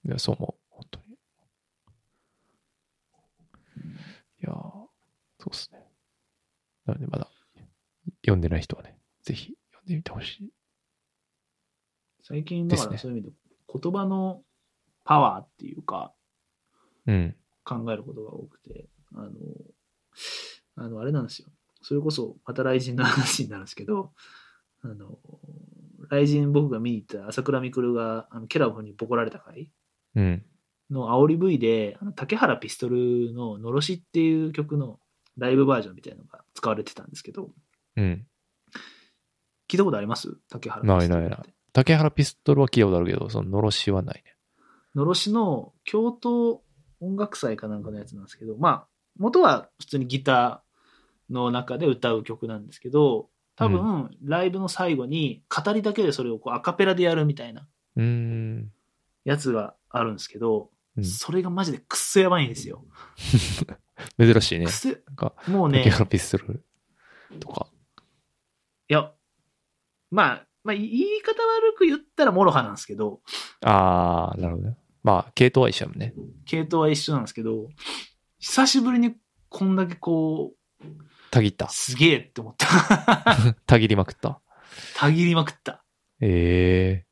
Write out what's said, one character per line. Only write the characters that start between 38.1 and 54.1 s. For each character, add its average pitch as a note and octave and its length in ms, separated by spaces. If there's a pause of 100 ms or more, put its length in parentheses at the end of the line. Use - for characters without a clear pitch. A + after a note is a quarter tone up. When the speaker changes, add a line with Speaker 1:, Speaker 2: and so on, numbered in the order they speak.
Speaker 2:
聞 - 80
い - 20
た G3 60
こ F3+ 80
と A2 60
あ G2+ 40
り G#2 60
ま A#2 80
す？ - 220 (120)
竹 D3+ 200
原 G#2+ 120
ピ A2+ 60
ス - 20
ト G2 80
ル - 20
っ - 20
て。 F2 80
Speaker 1:
な F2 100
い - 20
な E2+ 60
い - 20
な - 80
い。 - 160 (200)
竹 C3 220
原 D#3 160
ピ D3 120
ス - 120
ト - 180
ル C#3 80
は C3 60
聞 A#2+ 120
い - 20
た G#2 40
こ F#2+ 60
と F2+ 60
あ - 40
る F2 60
け F#2+ 60
ど、 - 160
そ G#2+ 140
の F#2+ 60
の G2+ 120
ろ G#2+ 100
し - 200
は F#2+ 100
な - 120
い - 100
ね。 - 140 (560)
Speaker 2:
の C#3+ 120
ろ F3 80
し G3+ 180
の F#3+ 420 (100)
京 A3+ 280
都 A#3+ 520 (380)
音 F#3+ 160
楽 G#3 200
祭 A2+ 200
か A2 100
な G#2+ 80
ん G#2 80
か G#2+ 80
の G#2+ 60
や G#2 80
つ - 80
な G2+ 80
ん G2 40
で - 40
す - 80
け A2+ 80
ど、 A2 120
ま D#3+ 120
あ、 - 180 (300)
元 B3 240
は F3+ 280 (100)
普 - 80
通 D3 100
に C3 100
ギ C3 160
タ B2 400 (640)
ー B2+ 40
の B2 180
中 B2 260
で D#3+ 100
歌 B2 260
う A2+ 100
曲 A2+ 240
な A2 100
ん G#2 100
で - 60
す - 60
け B2+ 100
ど、 C#3 400 (280)
多 A3 100
分、 F#3+ 140
Speaker 1:
う G3+ 240
ん。 - 180